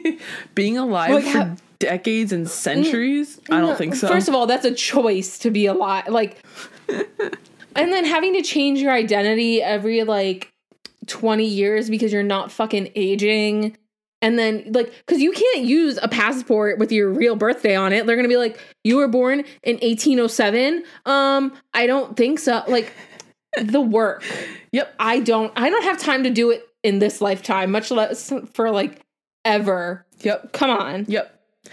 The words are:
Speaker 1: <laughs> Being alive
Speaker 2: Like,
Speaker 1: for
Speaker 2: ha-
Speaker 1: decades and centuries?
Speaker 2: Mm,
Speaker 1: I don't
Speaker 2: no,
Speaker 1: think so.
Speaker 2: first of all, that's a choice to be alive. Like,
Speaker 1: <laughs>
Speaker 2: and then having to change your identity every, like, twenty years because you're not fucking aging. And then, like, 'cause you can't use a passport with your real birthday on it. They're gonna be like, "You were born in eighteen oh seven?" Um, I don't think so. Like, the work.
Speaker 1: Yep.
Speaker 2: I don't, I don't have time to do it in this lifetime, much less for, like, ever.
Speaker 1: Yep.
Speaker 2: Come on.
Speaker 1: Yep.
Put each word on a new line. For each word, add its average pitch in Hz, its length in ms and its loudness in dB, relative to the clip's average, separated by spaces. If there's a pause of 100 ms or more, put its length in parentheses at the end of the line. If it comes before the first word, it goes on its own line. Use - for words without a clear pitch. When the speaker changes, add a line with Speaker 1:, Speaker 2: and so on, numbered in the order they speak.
Speaker 1:
<laughs> - 540 -8
Being 208 240 0
alive 220 320 0
Speaker 2:
Like, 285 140 4
Speaker 1:
for 285 140 0
Speaker 2:
ha- 175 160 -2 (220)
Speaker 1:
decades 202 540 -2
and 170 180 -2
centuries? 277 880 -2 (100)
Speaker 2:
Mm, 311 80 0
Speaker 1:
I 330 40 2
don't 330 120 2
Speaker 2:
no, 269 40 -2
Speaker 1:
think 170 200 -2
so. 208 120 -2
Speaker 2:
first 196 200 2
of 285 60 2
all, 240 140 2
that's 247 180 0
a 285 80 0
choice 220 680 0
to 233 120 0
be 202 160 2
alive. 190 400 -2
Like, 220 340 -2 (240)
Speaker 1:
<laughs> - 240 -20
Speaker 2:
and - 1040 -4
then 359 120 0
having 339 280 0
to 381 80 0
change 277 380 0
your 277 120 2
identity 220 720 2
every, 214 420 0
like, 196 480 -2 (560)
twenty 220 380 0
years 214 460 0
because 220 200 0
you're 202 120 0
not 196 280 -2
fucking 214 440 -4
aging. 208 800 0 (440)
And 233 180 2
then, 220 320 0
like, 233 200 0 (140)
'cause 330 140 2
you 320 120 2
can't 403 340 0
use 285 360 2
a 233 60 2
passport 220 720 0
with 214 120 0
your 208 180 2
real 233 260 2
birthday 214 400 0
on 190 180 2
it. 220 140 0
They're 233 80 2
gonna 247 120 2
be 247 100 4
like, 226 200 -2 (260)
"You 233 140 4
were 285 100 4
born 254 360 2 (180)
in 240 220 -2
eighteen 240 360 2
oh 233 80 2
seven?" 247 560 0 (220)
Um, 277 480 2 (220)
I 233 100 2
don't 254 320 -2
think 269 220 2
so. 233 280 0
Like, 240 240 0 (720)
the 226 200 2
work. 220 420 0 (480)
Speaker 1:
Yep. - 280 -2
Speaker 2:
I 220 200 2
don't, 220 360 2
I 254 140 0
don't 403 140 2
have 359 160 -2
time 269 240 0
to 254 80 2
do 233 180 2
it - 180 -2 (140)
in 202 180 2
this 208 220 0
lifetime, 190 500 -2
much 220 200 -2
less 240 420 -2 (200)
for, 226 180 0
like, - 300 -4 (420)
ever. 190 600 0 (160)
Speaker 1:
Yep. 220 320 -4
Speaker 2:
Come 269 180 0
on. 202 360 -4
Speaker 1:
Yep. 208 240 -4 (420)